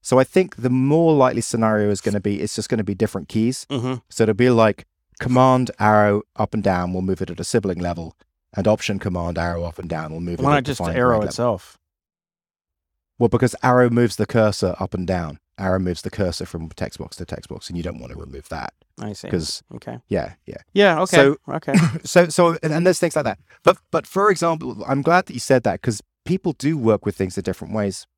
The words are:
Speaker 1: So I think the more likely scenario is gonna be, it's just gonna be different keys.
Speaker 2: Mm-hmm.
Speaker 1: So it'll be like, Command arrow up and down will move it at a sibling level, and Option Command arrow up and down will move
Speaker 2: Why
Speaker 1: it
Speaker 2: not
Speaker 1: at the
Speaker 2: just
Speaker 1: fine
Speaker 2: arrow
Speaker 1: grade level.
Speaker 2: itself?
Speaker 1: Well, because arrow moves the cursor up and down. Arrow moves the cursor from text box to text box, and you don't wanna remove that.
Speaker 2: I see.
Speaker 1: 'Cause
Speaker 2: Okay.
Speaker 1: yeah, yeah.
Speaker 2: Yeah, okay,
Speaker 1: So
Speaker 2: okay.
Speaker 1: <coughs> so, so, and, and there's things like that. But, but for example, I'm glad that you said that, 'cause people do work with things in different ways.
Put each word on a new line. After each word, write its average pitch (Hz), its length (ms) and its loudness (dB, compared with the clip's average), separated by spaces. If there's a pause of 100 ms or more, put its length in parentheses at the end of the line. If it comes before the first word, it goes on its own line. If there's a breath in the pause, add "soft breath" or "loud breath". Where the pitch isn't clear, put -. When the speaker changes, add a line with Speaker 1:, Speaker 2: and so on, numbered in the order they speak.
Speaker 1:
So 127 180 2
I 131 60 4
think - 320 0
the 123 120 -2
more 147 440 4
likely 127 260 4
scenario 110 520 0
is 98 100 -2
gonna 104 180 -2
be, 98 220 -2
it's 101 140 -6
just 110 120 -6
gonna 110 160 -2
be 101 100 -4
different - 360 -4
keys. 113 400 -2
Speaker 2:
Mm-hmm. 127 260 -4 (140)
Speaker 1:
So - 140 0
it'll 107 120 2
be 120 140 4
like, 113 360 4 (320)
Command 127 640 4
arrow 104 440 4 (120)
up - 180 -2
and 110 100 -4
down 90 300 0
will 92 80 -2
move 92 200 -2
it 87 80 -6
at 87 100 -12
a 90 60 -8
sibling 95 340 -2
level, 85 380 -8 (360)
and 98 140 -2
Option 104 320 0
Command 87 380 -4
arrow 85 260 -4
up 85 160 -10
and 82 100 -12
down 80 220 -8
will 80 100 -10
move 87 180 -6
Speaker 2:
Why 131 60 -2
Speaker 1:
it 139 40 4
Speaker 2:
not 147 100 4
Speaker 1:
at 123 60 -4
the 143 60 -6
Speaker 2:
just 123 80 -6
Speaker 1:
fine 87 160 -2
Speaker 2:
arrow 123 160 2
Speaker 1:
grade 110 80 2
level. 101 100 -2
Speaker 2:
itself? 117 480 -4 (1400)
Speaker 1:
Well, 117 120 4
because 120 340 2
arrow 123 260 4
moves 117 260 2
the 107 100 -2
cursor 104 540 0
up 95 140 -6
and 90 140 -6
down. 85 320 -4 (180)
Arrow 95 220 0
moves 90 240 -4
the 101 60 -8
cursor 90 360 -4
from 82 240 -10
text - 300 -10
box - 180 -14
to 87 80 -12
text - 240 -14
box, - 180 -14
and 87 80 -12
you 87 80 -6
don't 80 160 -10
wanna 60 160 -16
remove 67 320 -16
that. - 260 -12 (280)
Speaker 2:
I 107 100 -10
see. 95 180 -14
Speaker 1:
'Cause 82 320 -4 (140)
Speaker 2:
Okay. 123 320 -14
Speaker 1:
yeah, - 280 -4 (100)
yeah. - 120 -18 (160)
Speaker 2:
Yeah, 185 280 4
okay, 180 160 2
Speaker 1:
So 143 200 6 (120)
Speaker 2:
okay. 143 240 -6 (160)
Speaker 1:
<coughs> 156 160 -8
so, 175 240 4
so, 165 340 2
and, 156 80 -2
and 165 140 0
there's 185 140 4
things 165 180 -2
like 143 80 -2
that. 101 140 -4 (240 soft breath)
But, 185 140 6 (140)
but 160 160 -2
for 202 240 2
example, 156 560 -2
I'm 135 140 0
glad 170 240 2
that - 80 -18
you 123 80 -8
said 127 220 2
that, 95 180 -2
'cause 107 200 -4 (220)
people 175 300 -2
do 156 240 -2
work 110 280 2
with 101 120 -4
things 92 200 -4
in 95 60 -6
different - 300 -8
ways. 101 340 -4 (100)